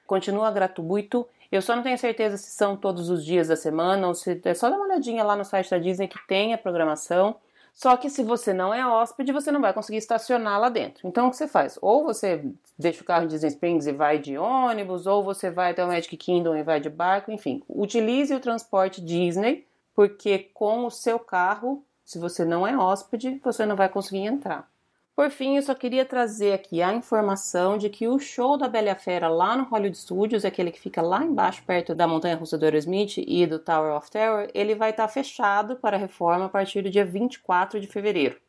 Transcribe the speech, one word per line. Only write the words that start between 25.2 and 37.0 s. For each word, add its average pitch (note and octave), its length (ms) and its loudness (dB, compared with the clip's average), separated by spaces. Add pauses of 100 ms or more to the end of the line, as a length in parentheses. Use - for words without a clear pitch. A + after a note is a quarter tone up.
fim, C#4 280 0
eu C#4 40 2
só C#4 140 -2
queria C4 300 0
trazer A3 480 0
aqui F#3+ 280 -2
a F3+ 120 2
informação G3+ 840 0
de G#3 120 -2
que A3+ 180 -4
o B3 100 2
show C4+ 400 0
da C4+ 100 -2
Bela G#3+ 200 0
e - 20 2
a F#3+ 60 0
Fera F3 320 -2
lá F3+ 300 2
no C4+ 80 -2
Hollywood G#3 320 -2
Studios, G3+ 480 -2
aquele F#3 260 -2
que - 80 -20
fica - 220 -4
lá F#3 220 0
embaixo, G3+ 440 0
perto F3 260 -2
da E3 140 4
Montanha E3 300 0
Russa D#3+ 200 -6
do D3 60 0
Aerosmith E3 540 0
e - 280 2
do D#3+ 140 -4
Tower D#3 340 0
of D3 160 -4
Terror, G#3+ 440 0
ele G#3 200 0
vai A3 200 0
tá A3 160 0
fechado G#3+ 640 0
para G3+ 220 -2
reforma F3+ 480 0
a F#3 40 -8
partir G3 320 -2
do G3 80 -4
dia G3+ 160 4